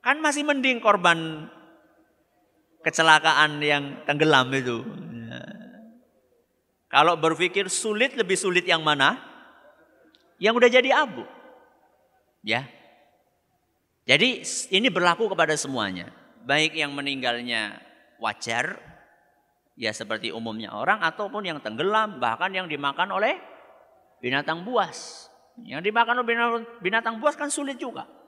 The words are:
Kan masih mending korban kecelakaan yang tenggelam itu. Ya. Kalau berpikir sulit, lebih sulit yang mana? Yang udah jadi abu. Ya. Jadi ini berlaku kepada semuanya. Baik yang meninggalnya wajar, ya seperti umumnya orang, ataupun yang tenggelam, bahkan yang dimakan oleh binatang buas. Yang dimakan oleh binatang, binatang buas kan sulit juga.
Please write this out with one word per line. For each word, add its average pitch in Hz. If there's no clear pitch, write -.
Kan 277
masih 294
mending 262
korban 165
kecelakaan 151
yang 143
tenggelam 143
itu. 123
Ya. -
Kalau 156
berpikir 175
sulit, 226
lebih 190
sulit 180
yang 165
mana? 151
Yang 214
udah 233
jadi 254
abu. 190
Ya. 120
Jadi 214
ini 226
berlaku 180
kepada 160
semuanya. 101
Baik 156
yang 147
meninggalnya 123
wajar, 117
ya 110
seperti 110
umumnya 113
orang, 170
ataupun 202
yang 156
tenggelam, 185
bahkan 120
yang 185
dimakan 143
oleh 233
binatang 151
buas. -
Yang 180
dimakan 233
oleh 233
binatang, 233
binatang 226
buas 294
kan 294
sulit 277
juga. 240